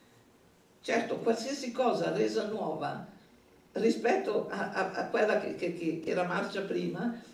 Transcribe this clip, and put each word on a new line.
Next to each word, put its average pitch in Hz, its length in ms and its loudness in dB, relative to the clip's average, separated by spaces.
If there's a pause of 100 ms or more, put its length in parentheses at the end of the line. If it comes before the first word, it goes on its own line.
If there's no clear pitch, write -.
(800)
Certo, - 360 0
qualsiasi 254 540 -2
cosa 175 420 2
resa 214 320 2
nuova 143 680 -4 (580)
rispetto - 760 2
a, - 240 -4
a, 185 200 0
a - 160 -4
quella 214 320 4
che, - 160 -4
che, 175 180 -2
che 160 320 -2
era 180 180 2
marcia 190 380 -2
prima, 196 580 -2 (140)